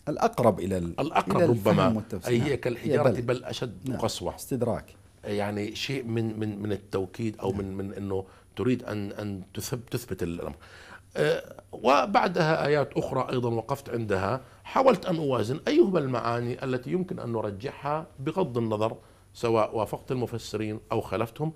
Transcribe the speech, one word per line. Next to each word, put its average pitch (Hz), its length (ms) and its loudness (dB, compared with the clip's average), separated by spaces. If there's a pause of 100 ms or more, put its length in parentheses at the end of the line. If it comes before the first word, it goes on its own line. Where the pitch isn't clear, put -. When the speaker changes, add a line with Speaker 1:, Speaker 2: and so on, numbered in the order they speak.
Speaker 1:
الأقرب 139 520 4
إلى 92 180 0
ال-، 87 220 -4
Speaker 2:
الأقرب 185 360 0
Speaker 1:
إلى 170 80 6
الفهم 117 360 6
Speaker 2:
ربما، 95 160 6
Speaker 1:
والتفسير. 107 380 -2
Speaker 2:
أي 120 80 4
هي 110 60 2
Speaker 1:
نعم. 117 100 0
Speaker 2:
كالحجارة 135 500 2
Speaker 1:
هي 117 40 6
بل. 123 100 0
Speaker 2:
بل 123 220 0
أشد 113 440 -6
Speaker 1:
نعم. 120 100 -2
Speaker 2:
قسوة. 95 360 -2
Speaker 1:
استدراك. 113 500 -2 (400)
Speaker 2:
يعني 104 500 -2
شيء 131 300 -4
من، 113 360 -2
من، 104 220 -4
من 104 100 -2
التوكيد 98 680 -4
أو 98 100 0
Speaker 1:
نعم. 98 80 0
Speaker 2:
من، 98 180 -4
من 98 160 -6
أنه 98 320 -4 (320)
تريد 120 280 2
أن، 104 280 -4
أن 101 300 -6 (120)
تثب-، 117 360 -8
تثبت - 320 -6
الأمر. 85 320 -6 (600)
آه، - 380 0 (180)
وبعدها 196 960 2
آيات 143 300 2
أخرى 131 360 -2
أيضا 120 220 0
وقفت - 360 -4
عندها، 104 500 0 (240)
حاولت 262 420 4
أن 180 100 0
أوازن 131 520 0
أيهما 202 300 6
المعاني 120 640 -2
التي 127 280 -2
يمكن 180 260 -2
أن 120 140 -6
نرجحها 110 720 -4 (120)
بغض 143 400 -2
النظر 110 380 0 (380)
سواء 113 420 2
وافقت - 360 -4
المفسرين 110 680 -4 (120)
أو 110 80 2
خالفتهم 117 560 -2